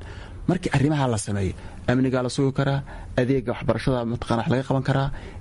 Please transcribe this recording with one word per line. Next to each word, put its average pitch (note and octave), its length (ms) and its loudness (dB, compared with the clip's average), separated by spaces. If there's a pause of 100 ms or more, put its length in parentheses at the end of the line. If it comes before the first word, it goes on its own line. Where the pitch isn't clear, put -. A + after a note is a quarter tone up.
(460)
Markii - 260 0
arrimaha C#3+ 360 4
la A#2 100 2
sameeyo, G2+ 360 -2 (340)
amnigaa B2+ 360 4
la B2 60 -2
sugi C3+ 260 2
karaa, C#3 240 2 (380)
adeegga B2 340 2
waxbarashada A#2+ 540 0
mataqaana A#2 360 0
wax - 100 0
laga B2+ 120 2
qaban C3+ 200 0
karaa, C3+ 240 2 (340)